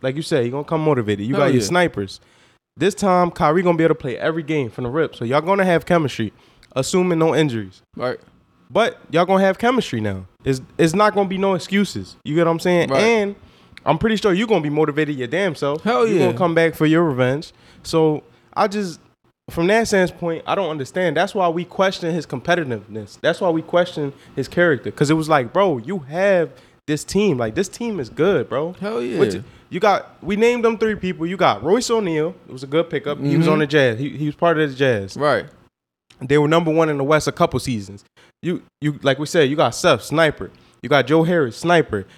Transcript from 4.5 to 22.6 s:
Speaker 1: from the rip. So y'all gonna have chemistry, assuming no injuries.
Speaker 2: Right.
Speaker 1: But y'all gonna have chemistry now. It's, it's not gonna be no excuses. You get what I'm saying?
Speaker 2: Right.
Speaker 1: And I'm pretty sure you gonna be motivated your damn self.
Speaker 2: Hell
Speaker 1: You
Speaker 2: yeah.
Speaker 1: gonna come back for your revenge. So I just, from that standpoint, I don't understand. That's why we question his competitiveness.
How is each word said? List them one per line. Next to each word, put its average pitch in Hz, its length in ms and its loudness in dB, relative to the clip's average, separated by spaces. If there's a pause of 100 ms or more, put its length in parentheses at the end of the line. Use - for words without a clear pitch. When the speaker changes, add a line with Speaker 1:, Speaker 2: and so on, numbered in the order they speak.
Speaker 1:
from 127 160 -8
the 120 40 -4
rip. 143 260 -4
So 120 100 -8
y'all 139 160 0
gonna 190 240 0
have 170 200 2
chemistry, 139 480 -2 (420)
assuming 180 440 0
no 160 160 2
injuries. 117 460 -2 (140)
Speaker 2:
Right. 123 240 -6 (500)
Speaker 1:
But 202 300 0 (120)
y'all 170 140 4
gonna 190 180 4
have 190 160 2
chemistry 233 420 0
now. 98 240 -6 (180)
It's, 135 180 -2 (160)
it's 160 180 2
not 208 180 4
gonna 196 160 0
be 190 80 -4
no 196 160 0
excuses. 180 640 -2 (100)
You 147 100 -4
get 170 100 4
what 165 60 2
I'm 165 80 -2
saying? 175 300 2
Speaker 2:
Right. 139 120 2
Speaker 1:
And 208 340 2 (500)
I'm 156 140 0
pretty 220 160 0
sure 196 180 0
you 214 140 0
gonna 196 140 2
be 147 80 -4
motivated 147 460 -2
your 123 120 -6
damn 170 280 -2
self. 143 280 -4
Speaker 2:
Hell 233 240 2
Speaker 1:
You 208 80 0
Speaker 2:
yeah. 151 120 4
Speaker 1:
gonna 117 100 -2
come 165 180 0
back 165 180 2
for 156 140 0
your 160 160 4
revenge. 131 480 0 (320)
So 160 400 0 (320)
I 208 120 2
just, 196 320 -6 (520)
from 170 160 0
that 220 200 2
standpoint, 175 600 -2
I 151 80 -2
don't 185 140 -2
understand. 156 460 -2
That's 190 200 0
why 185 140 2
we 170 140 -2
question 185 500 -2
his 165 120 -4
competitiveness. 113 960 -6